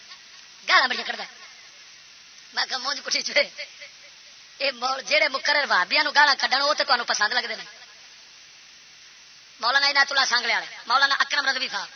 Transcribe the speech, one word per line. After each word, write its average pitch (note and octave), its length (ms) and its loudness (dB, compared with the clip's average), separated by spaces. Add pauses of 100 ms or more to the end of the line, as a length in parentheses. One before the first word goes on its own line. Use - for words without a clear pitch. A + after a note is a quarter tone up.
(680)
گالاں D#4+ 180 6
بڑیاں A#3 200 -4
کڈدا۔" G#3 160 -6 (1300)
میں A#3+ 120 -4
کہا، B3 120 -10
"مونج C4 280 -8
کٹی C#4 160 -2
چوئے، B3 420 -2 (920)
اے C#4 140 -2
مول، B3+ 300 -6
جیڑے D4 260 2
مقرر C#4 420 0
وہابیاں G#3+ 340 2
نوں D4 120 0
گالاں C#4+ 200 6
کڈن، A#3+ 260 0
او C#4+ 120 2
تے D4 100 0
تانوں A#3+ 220 2
پسند G#3+ 280 0
لگدے A3+ 220 -4
نے۔" G3 80 -14 (2000)
مولانا C4+ 300 2
عنایت C#4 220 2
اللہ C4+ 140 2
سانگلے A#3 280 0
والے، F3+ 240 -4 (100)
مولانا C#4 320 2
اکرم C#4 300 0
رضوی B3+ 220 -2
صاحب F#3+ 240 -8